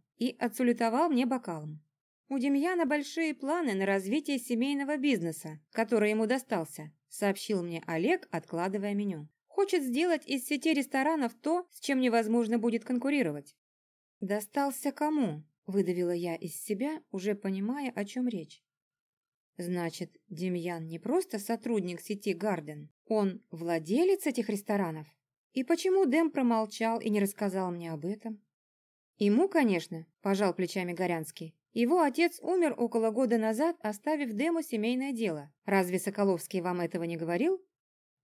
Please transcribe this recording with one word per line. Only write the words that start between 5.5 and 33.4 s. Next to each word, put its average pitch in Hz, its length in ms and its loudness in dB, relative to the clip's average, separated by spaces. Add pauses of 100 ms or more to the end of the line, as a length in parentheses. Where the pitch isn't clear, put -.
который 220 380 2
ему 220 160 2
достался", 185 680 -2 (160)
сообщил 196 560 -2
мне 170 240 -6
Олег, 185 440 0
откладывая 190 640 -2
меню. 190 360 -4 (180)
"Хочет 381 340 0
сделать 294 460 0
из 262 180 -2
сети 302 280 0
ресторанов 277 680 0
то, 349 300 0
с - 80 -20
чем 262 220 0
невозможно 233 580 4
будет 233 240 0
конкурировать". 247 720 0 (640)
"Достался 262 720 -2
кому?" 277 540 0 (220)
выдавила 180 440 0
я 175 240 -2
из 170 200 -8
себя, 277 460 -4 (100)
уже 202 240 -2
понимая, 208 560 -4
о 202 140 -6
чем 254 220 -4
речь. 180 360 -8 (920)
"Значит, 175 580 -4 (140)
Демьян 170 580 -4
не 165 100 -8
просто 269 420 -2
сотрудник 202 640 -2
сети 202 320 -4
Гарден, 156 560 -4 (160)
он 202 460 0
владелец 170 720 2
этих 247 240 0
ресторанов? 196 580 -2 (460)
И 262 100 -2
почему 370 420 4
Дэм 302 260 4
промолчал 226 720 0
и 220 80 -2
не 208 100 2
рассказал 190 520 0
мне 170 200 -8
об 156 140 -6
этом?" 208 360 -6 (760)
"Ему, 220 320 6
конечно", 185 560 2 (160)
пожал 196 320 2
плечами 180 400 -4
Горянский. 165 640 -4 (180)
"Его 247 280 4
отец 330 400 2
умер 339 360 2
около 226 340 0
года 233 260 2
назад, 226 440 0